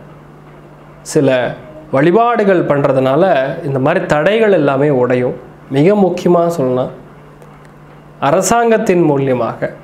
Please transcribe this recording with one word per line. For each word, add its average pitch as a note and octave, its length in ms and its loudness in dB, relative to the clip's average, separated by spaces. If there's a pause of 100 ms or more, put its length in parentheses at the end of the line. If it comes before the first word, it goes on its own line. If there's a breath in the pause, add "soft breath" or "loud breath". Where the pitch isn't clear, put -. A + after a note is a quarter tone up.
(1000)
சில C3 540 0 (360)
வழிபாடுகள் F#3+ 760 2
பண்றதுனால C#3 800 0 (200)
இந்த C#3 140 -4
மாதிரி E3+ 260 0
தடைகள் F#3+ 460 0
எல்லாமே C#3+ 380 0
உடையும். B2+ 440 0 (360)
மிக D3+ 240 2
முக்கியமா F3 640 0
சொல்லணும்னா, B2+ 320 -2 (1300)
அரசாங்கத்தின் F#3 920 2
மூலியமாக B2+ 640 -2 (100)